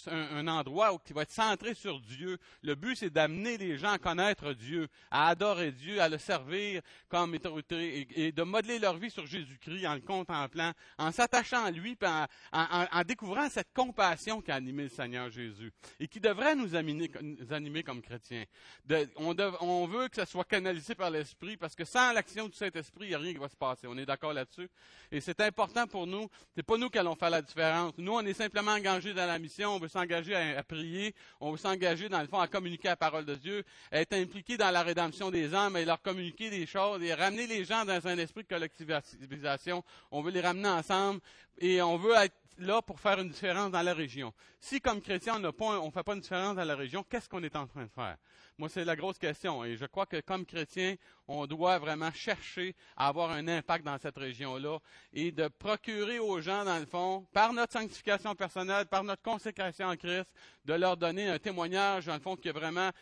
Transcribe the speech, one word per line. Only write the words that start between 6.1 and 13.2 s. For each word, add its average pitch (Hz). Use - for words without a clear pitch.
le 156
servir 180
comme 175
autorité 160
et, 139
et 160
de 156
modeler 214
leur 190
vie 214
sur 170
Jésus-Christ 151
en 151
le 135
contemplant, 165
en 156
s'attachant 240
à 196
lui, 185
puis 202
en, 156
en, 165
en, 180
en 170
découvrant 220